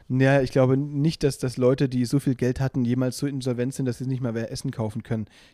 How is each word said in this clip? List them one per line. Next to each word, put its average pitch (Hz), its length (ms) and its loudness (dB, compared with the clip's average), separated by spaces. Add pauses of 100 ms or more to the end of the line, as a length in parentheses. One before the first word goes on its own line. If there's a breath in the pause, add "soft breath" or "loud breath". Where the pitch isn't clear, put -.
naja, 135 340 4
ich 131 100 0
glaube 131 260 4
nicht, 147 460 0
dass, 139 140 0
dass 127 200 -6
Leute, 131 320 4
die 123 160 0
so 139 140 2
viel 131 160 0
Geld 127 240 0
hatten, 135 260 0
jemals 123 320 0
so - 100 -4
insolvent 127 460 -4
sind, 135 120 -4
dass 120 120 -2
sie 131 80 -8
nicht 127 160 -4
mal 120 120 -2
mehr 113 180 -6
Essen 123 200 -6
kaufen 110 320 -6
können. 110 220 -4 (280 soft breath)